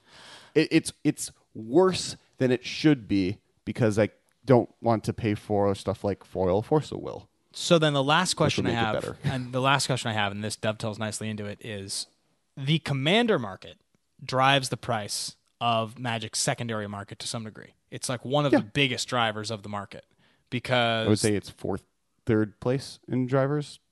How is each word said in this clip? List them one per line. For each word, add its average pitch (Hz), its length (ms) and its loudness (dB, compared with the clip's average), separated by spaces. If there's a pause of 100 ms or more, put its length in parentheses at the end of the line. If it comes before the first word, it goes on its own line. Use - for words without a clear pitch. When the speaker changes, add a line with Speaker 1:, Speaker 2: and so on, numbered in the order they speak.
(540)
Speaker 1:
It, 156 160 4
it's, 156 220 2 (120)
it's - 280 -2 (220)
worse 151 640 2 (220)
than 131 140 4
it 123 120 0
should 139 440 2
be 98 300 0 (260)
because 107 340 2
I 104 120 4 (340)
don't 120 240 6 (120)
want 113 240 2
to 113 80 -2
pay 107 220 0
for 101 400 0
stuff - 300 -6
like 98 200 -2
foil 92 380 0
Force 151 300 0
of - 80 -6
Will. - 280 -12 (240)
Speaker 2:
So - 260 2
then 156 140 2
the 139 120 0
last 160 300 2
Speaker 1:
Which - 40 -10
would - 0 -
Speaker 2:
question 139 280 0
I 120 40 0
Speaker 1:
make 117 80 0
it 117 60 2
Speaker 2:
have, 110 100 0
Speaker 1:
better. - 300 -6
Speaker 2:
and 127 280 -4
the 127 80 -2
last 135 260 2
question 123 240 -2
I 110 40 -4
have, 101 180 -2
and 104 100 -8
this 107 140 -6
dovetails 110 420 -4
nicely 110 300 -6
into 107 180 -8
it, 104 180 -14
is 101 420 -10 (500)
the 143 240 0
commander 175 580 0
market 95 400 -10 (460)
drives 131 440 2
the 123 80 -4
price - 600 -6 (240)
of 117 380 0
Magic's 113 420 -6
secondary 117 480 -4
market 101 320 -12
to - 80 -10
some 113 160 -8
degree. - 300 -18 (160)
It's, - 180 -10
like, 123 160 -6
one 143 220 2
of 135 60 4
Speaker 1:
Yeah. 285 80 6
Speaker 2:
the 113 40 -6
biggest 123 440 0
drivers 110 440 0
of 104 100 -8
the 104 60 -14
market 101 360 -10 (460)
because 117 560 0
Speaker 1:
I - 20 0
would 104 100 4
say 107 160 2
it's 95 160 -4
fourth, - 340 -8 (420)
third 107 340 0
place 131 380 -4 (100)
in 127 180 -2
drivers 139 540 -2 (120)